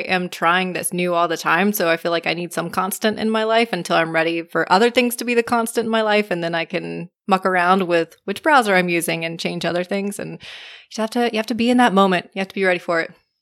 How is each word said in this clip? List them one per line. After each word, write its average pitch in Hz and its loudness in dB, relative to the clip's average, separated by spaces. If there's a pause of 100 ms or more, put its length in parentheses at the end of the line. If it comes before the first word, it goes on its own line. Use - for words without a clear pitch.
am 180 -2
trying 180 0
that's - -6
new 175 0
all 170 4
the 165 -2
time. 175 2
So 180 0
I 165 2
feel 170 -4
like 165 -2
I 165 -2
need 175 -8
some 170 -4
constant 202 -2
in 220 -2
my 220 0
life 226 2
until 175 -2
I'm 165 2
ready 165 0
for 165 -2
other 220 4
things 247 0
to 233 -8
be 240 -2
the 233 2
constant 233 -2
in 220 -4
my 220 0
life. 208 0
And 175 -2
then 170 -4
I 165 -2
can 170 -8 (180)
muck 190 2
around 185 2
with 165 0 (100)
which 202 -8
browser 247 4
I'm 180 2
using 165 -2
and 165 -6
change 175 -6
other 170 -2
things. 196 -6
And 160 -8
you - -14
have 220 -2
to, 240 0
you 214 -2
have 220 -4
to 240 -2
be 233 2
in 247 4
that 240 4
moment. 190 2
You 190 -4
have 190 -6
to - -20
be 196 -2
ready 180 2
for 170 -2
it. - -6 (300)